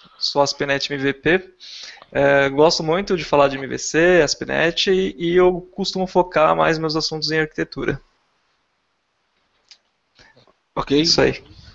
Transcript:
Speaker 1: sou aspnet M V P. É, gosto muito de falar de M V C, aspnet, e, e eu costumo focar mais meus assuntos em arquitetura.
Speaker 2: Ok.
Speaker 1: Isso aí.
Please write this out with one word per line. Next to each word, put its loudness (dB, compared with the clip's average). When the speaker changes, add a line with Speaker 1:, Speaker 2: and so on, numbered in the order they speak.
Speaker 1:
sou -2
aspnet -2
M -6
V -2
P. -2
É, 2
gosto 2
muito -2
de -6
falar 2
de -6
M -10
V -6
C, 2
aspnet, -2
e, 0
e -2
eu 4
costumo -6
focar 2
mais 0
meus -4
assuntos -4
em -2
arquitetura. -6
Speaker 2:
Ok. 0
Speaker 1:
Isso 2
aí. 0